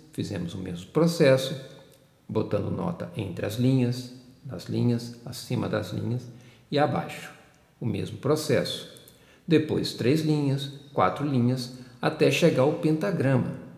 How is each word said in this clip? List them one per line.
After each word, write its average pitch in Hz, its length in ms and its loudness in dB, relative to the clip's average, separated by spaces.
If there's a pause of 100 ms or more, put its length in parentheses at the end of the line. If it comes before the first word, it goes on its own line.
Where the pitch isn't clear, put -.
(120)
fizemos 90 420 -6
o 98 40 -8
mesmo 90 340 -8
processo, 156 680 4 (680)
botando - 420 -2
nota 87 460 -4
entre - 280 -6
as 104 120 -6
linhas, 123 560 2 (340)
nas - 200 -12
linhas, 117 500 0 (100)
acima 113 420 -4
das 104 220 -2
linhas 113 320 -4 (480)
e 143 80 0
abaixo. - 540 -2 (480)
O - 40 -6
mesmo 104 340 -4
processo. 131 680 0 (560)
Depois - 500 2
três 135 260 2
linhas, 147 500 0 (220)
quatro - 340 2
linhas, 127 460 2 (280)
até 156 300 4
chegar 131 320 4
ao 151 120 4
pentagrama 156 800 0 (220)